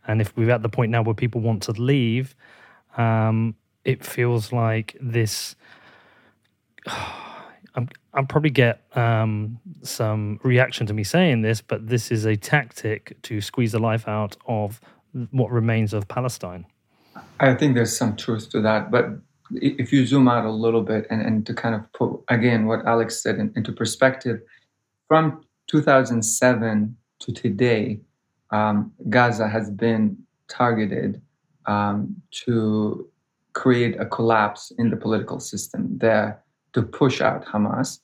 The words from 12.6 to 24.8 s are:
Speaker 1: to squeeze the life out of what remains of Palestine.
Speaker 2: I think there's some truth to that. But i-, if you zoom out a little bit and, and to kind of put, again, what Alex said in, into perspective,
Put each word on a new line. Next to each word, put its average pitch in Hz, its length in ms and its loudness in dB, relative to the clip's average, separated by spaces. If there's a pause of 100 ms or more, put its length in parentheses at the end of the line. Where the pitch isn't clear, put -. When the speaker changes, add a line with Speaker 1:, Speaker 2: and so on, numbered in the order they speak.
Speaker 1:
to 104 180 -6
squeeze 110 320 -2
the 117 60 0
life 110 300 0
out 107 280 -4 (100)
of 107 340 -4 (500)
what 120 220 0
remains 113 420 2
of 101 140 -4
Palestine. 92 580 -8 (720)
Speaker 2:
I 131 160 6
think 139 220 4
there's 113 200 2
some 107 200 0
truth - 340 -4
to 110 120 0
that. 107 280 0
But 120 140 4 (480)
i-, - 260 0
if - 140 -2
you 135 120 6
zoom 131 220 6
out 117 180 4
a 110 60 -2
little 113 320 2
bit 107 280 -2
and, 110 120 -2
and 110 240 0
to 113 80 -6
kind 113 200 -2
of 107 180 -8
put, - 360 -2
again, 113 380 2
what 110 180 0
Alex 113 380 0
said 107 160 0
in, 104 160 -2
into 113 180 -4
perspective, 123 680 0 (680)